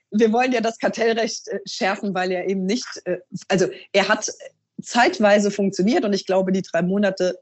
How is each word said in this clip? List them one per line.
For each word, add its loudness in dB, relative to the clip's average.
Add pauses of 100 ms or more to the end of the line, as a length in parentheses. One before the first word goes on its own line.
(120)
wir 4
wollen 2
ja 0
das -2
Kartellrecht, -2
äh, -6
schärfen, -4
weil -2
er -4
eben -2
nicht, -2 (180)
äh, -4 (320)
also 2 (260)
er 2
hat -2 (500)
zeitweise 4
funktioniert 0
und 0
ich -2
glaube, 0
die 0
drei -2
Monate 0